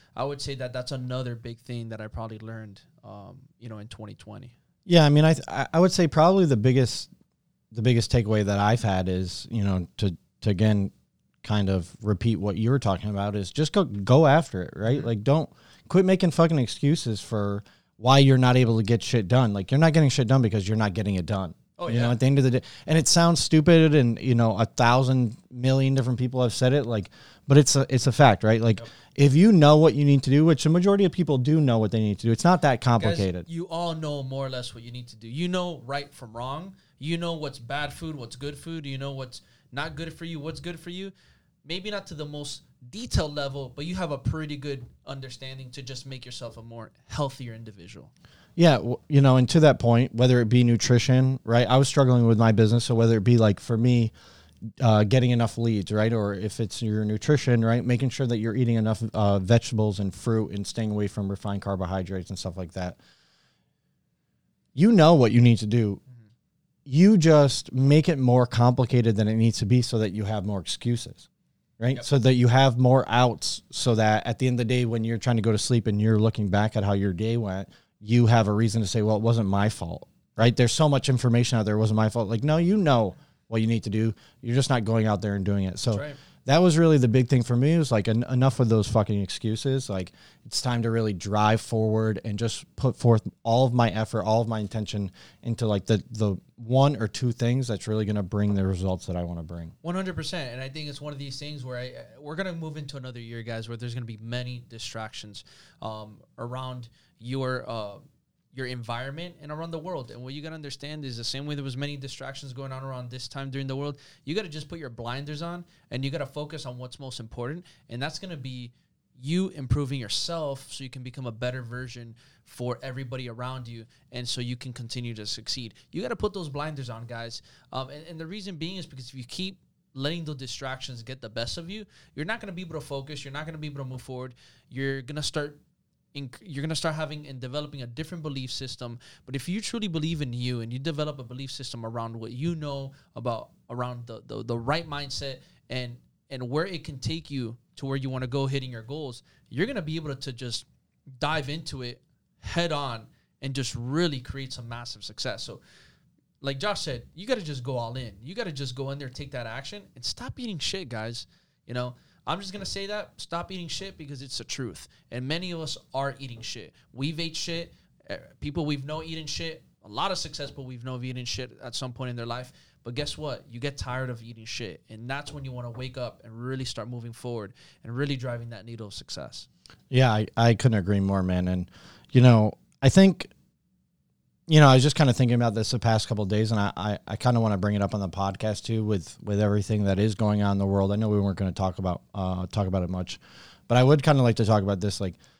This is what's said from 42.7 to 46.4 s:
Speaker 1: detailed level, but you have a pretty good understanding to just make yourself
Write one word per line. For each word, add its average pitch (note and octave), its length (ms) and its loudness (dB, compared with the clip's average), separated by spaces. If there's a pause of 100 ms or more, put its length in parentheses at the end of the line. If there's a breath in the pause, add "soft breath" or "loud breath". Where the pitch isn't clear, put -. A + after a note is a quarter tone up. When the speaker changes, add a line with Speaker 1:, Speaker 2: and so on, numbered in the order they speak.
Speaker 1:
detailed D#3+ 440 -2
level, C#3 400 -6
but D3 120 -10
you F3+ 80 -6
have F#3 160 -4
a C#3 80 -6
pretty D3+ 380 -6
good C#3 280 -8 (220)
understanding C3 680 -14
to C#3 100 -14
just B2+ 240 -14
make C3 200 -14
yourself A#2+ 300 -14